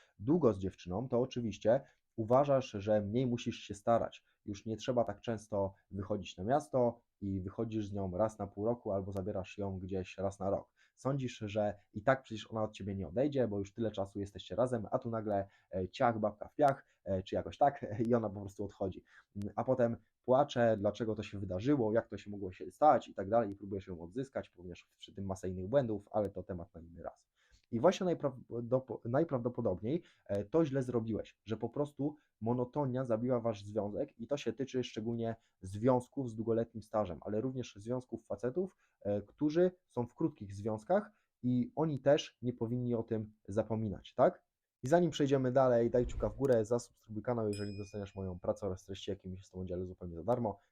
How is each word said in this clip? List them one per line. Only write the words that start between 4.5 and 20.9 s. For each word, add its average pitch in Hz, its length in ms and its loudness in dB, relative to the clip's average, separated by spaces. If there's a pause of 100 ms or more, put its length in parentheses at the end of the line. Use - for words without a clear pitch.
nie 110 120 -4
trzeba 120 260 2
tak 104 180 -6
często 104 520 -2 (180)
wychodzić 98 460 -4
na 90 60 -6
miasto 127 560 2 (220)
i 98 200 -2
wychodzisz 107 460 -4
z 98 60 -8
nią 92 240 -2
raz 107 220 0
na 101 80 -4
pół 101 180 -6
roku 117 260 -2
albo 98 200 -2
zabierasz 95 460 -6
ją 98 220 -4
gdzieś 92 380 -4
raz 98 220 -4
na 98 100 0
rok. - 200 -2 (260)
Sądzisz, 131 420 -2
że 104 400 -2 (160)
i 110 80 -8
tak 131 220 2
przecież - 280 -10
ona 110 120 -2
od 107 80 -2
ciebie 98 240 -6
nie 95 120 -4
odejdzie, 127 400 0
bo 104 120 -2
już 98 140 -6
tyle 113 180 -2
czasu 98 280 -6
jesteście 98 360 -8
razem, 120 360 0
a 131 80 2
tu 120 100 -6
nagle, 107 380 0 (240)
e, 95 180 -2
ciach, 117 300 2
babka 104 280 -2
w - 80 -20
piach, 139 300 4 (200)
e, 92 180 0
czy - 120 -4
jakoś 90 220 -4
tak, 143 320 2
<laughs> 110 180 0
i 120 80 4
ona 110 140 2
po 101 120 -8
prostu 98 240 -8
odchodzi. 98 380 -6 (320)
Mm, 101 200 -6
a 117 80 -2
potem 120 340 2 (280)
płacze, 120 520 4
dlaczego 104 380 0